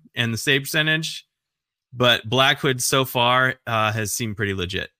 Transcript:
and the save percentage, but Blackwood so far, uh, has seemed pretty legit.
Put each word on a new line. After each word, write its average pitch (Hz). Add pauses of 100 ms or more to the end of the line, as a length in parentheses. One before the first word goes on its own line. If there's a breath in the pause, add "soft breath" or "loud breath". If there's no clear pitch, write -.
(160)
and 117
the 110
save 139
percentage, 156 (640)
but 120
Blackwood 131
so 135
far, 127 (100)
uh, 110
has 110
seemed 107
pretty 101
legit. 90